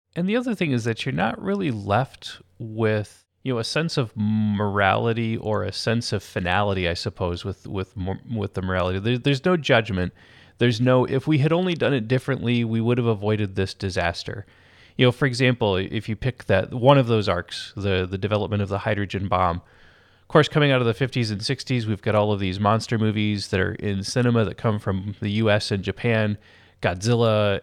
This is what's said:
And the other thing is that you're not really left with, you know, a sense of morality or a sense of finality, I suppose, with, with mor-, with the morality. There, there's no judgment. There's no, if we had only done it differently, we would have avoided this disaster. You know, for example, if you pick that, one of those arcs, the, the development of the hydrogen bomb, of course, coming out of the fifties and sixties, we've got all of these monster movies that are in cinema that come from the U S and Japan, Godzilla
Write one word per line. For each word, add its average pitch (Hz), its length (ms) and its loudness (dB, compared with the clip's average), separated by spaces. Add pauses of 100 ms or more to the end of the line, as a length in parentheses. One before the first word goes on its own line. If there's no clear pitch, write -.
(140)
And 175 140 -2
the 214 80 0
other 247 180 -2
thing 165 180 0
is 117 120 0
that 113 220 -2
you're 131 80 -4
not 202 260 -2
really 196 300 -2
left 104 720 -2 (160)
with, 110 640 -2 (200)
you 131 100 -2
know, 117 40 -2
a 113 60 -2
sense 160 320 -2
of 120 180 0
morality 107 1200 0
or 104 260 -2
a 95 80 -6
sense 117 400 -2
of 123 100 -2
finality, 95 640 0
I 85 60 0
suppose, 87 540 -4
with, - 200 -10
with 92 300 -8
mor-, 95 240 -6 (100)
with 104 220 -4
the 95 80 -6
morality. 92 380 0
There, 113 180 0
there's 135 300 0
no 180 100 4
judgment. 107 560 0 (460)
There's 120 240 2
no, 127 240 4
if 131 200 -2
we 151 120 2
had 151 120 2
only 180 220 0
done 135 220 0
it 113 140 -2
differently, 120 540 0
we 113 160 0
would 117 200 0
have 120 80 0
avoided 104 480 0
this 95 180 -2
disaster. 87 720 -4 (540)
You 127 80 6
know, 123 60 6
for - 120 -2
example, 120 520 2
if 95 340 -4
you 110 40 -4
pick - 300 -6
that, 98 300 2
one 131 240 6
of 123 80 4
those 110 200 2
arcs, - 480 -6
the, 92 340 0
the 95 100 -4
development 104 440 0
of 98 60 -2
the 98 120 -2
hydrogen 101 480 -2
bomb, 90 280 2
of - 720 -20
course, 156 180 4
coming 147 260 2
out 127 100 4
of 120 40 0
the 113 60 4
fifties 120 380 -2
and 104 120 -4
sixties, 123 440 -2
we've 107 160 -2
got 107 120 0
all 104 180 4
of 98 80 0
these 95 200 -2
monster 107 380 2
movies 104 500 0
that 98 120 0
are 92 160 -2
in 98 280 -4
cinema 120 400 2
that - 140 -6
come 107 200 0
from 98 440 -4
the 104 80 -2
U 110 180 2
S 104 220 2
and 98 120 -2
Japan, 107 540 0 (440)
Godzilla 107 840 2